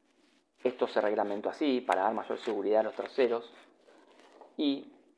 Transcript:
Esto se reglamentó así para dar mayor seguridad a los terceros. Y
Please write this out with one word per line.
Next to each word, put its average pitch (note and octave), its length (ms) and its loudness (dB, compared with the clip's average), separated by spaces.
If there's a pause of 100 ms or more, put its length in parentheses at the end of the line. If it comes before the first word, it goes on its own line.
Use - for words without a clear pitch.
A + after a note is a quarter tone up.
(640)
Esto B2 240 0
se A2+ 140 0
reglamentó G#2 480 0
así C3 320 0
para G2 220 2
dar A2 100 2
mayor A2 260 -4
seguridad G#2 400 2
a A2 40 4
los G#2+ 120 -4
terceros. A#2 560 0 (1040)
Y C#3+ 360 -2 (240)